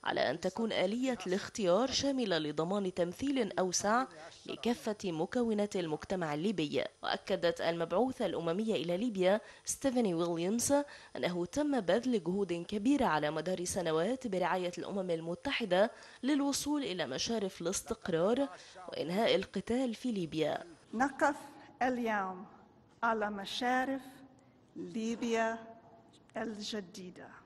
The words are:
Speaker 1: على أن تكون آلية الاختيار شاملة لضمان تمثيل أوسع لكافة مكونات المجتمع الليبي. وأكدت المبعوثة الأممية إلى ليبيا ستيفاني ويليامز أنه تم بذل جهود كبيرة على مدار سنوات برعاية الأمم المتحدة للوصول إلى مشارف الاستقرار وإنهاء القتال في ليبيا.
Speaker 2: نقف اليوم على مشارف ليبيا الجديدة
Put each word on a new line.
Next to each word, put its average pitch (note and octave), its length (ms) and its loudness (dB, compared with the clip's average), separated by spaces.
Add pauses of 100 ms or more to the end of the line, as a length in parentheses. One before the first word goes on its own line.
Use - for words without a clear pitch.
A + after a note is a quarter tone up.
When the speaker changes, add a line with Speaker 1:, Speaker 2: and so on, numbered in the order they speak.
Speaker 1:
على - 260 0
أن D#3 100 -4
تكون A3 320 -2
آلية A#3 460 0 (100)
الاختيار G3+ 640 0
شاملة B3 460 0
لضمان E3 560 -2
تمثيل G#3+ 680 -2
أوسع G3+ 460 2 (400)
لكافة A3 500 -2 (100)
مكونات G#3 720 0
المجتمع E3 580 -2
الليبي. D3+ 500 0 (200)
وأكدت F3 580 0
المبعوثة E3+ 640 0
الأممية F3 500 0
إلى F3 220 0
ليبيا G3+ 440 4 (240)
ستيفاني A#3+ 480 2
ويليامز F3 600 2 (420)
أنه F3 300 0
تم C#4+ 340 0
بذل A3 440 2
جهود F3+ 300 0
كبيرة G#3+ 520 2
على D3+ 260 4
مدار F3 340 -2
سنوات F3 640 0
برعاية F3+ 500 0
الأمم F#3 340 -2
المتحدة F3 800 2 (320)
للوصول C#4+ 600 0
إلى F3+ 240 -2
مشارف G3 540 -2
الاستقرار F#3+ 880 0 (400)
وإنهاء E3+ 480 2
القتال A3 600 0
في B3+ 160 -2
ليبيا. D#3 520 0 (300)
Speaker 2:
نقف C#4+ 420 2 (460)
اليوم G#3+ 640 0 (580)
على A3 260 2
مشارف B3+ 720 0 (720)
ليبيا A3+ 1040 -2 (580)
الجديدة G#3 880 -8 (180)